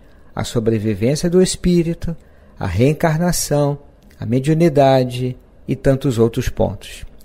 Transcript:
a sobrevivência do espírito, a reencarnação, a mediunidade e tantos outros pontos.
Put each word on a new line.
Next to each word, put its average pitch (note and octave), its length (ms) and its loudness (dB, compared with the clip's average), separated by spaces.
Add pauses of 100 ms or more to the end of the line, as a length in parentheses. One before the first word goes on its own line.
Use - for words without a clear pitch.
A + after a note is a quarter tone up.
(340)
a - 100 -6
sobrevivência A2 840 -2
do F3+ 140 4
espírito, E3+ 760 0 (420)
a G2+ 80 -6
reencarnação, D3 1120 0 (400)
a G#2 60 -10
mediunidade C3 1120 2 (300)
e C#3 80 -4
tantos C3+ 440 0
outros A#2 300 2
pontos. - 560 -4 (200)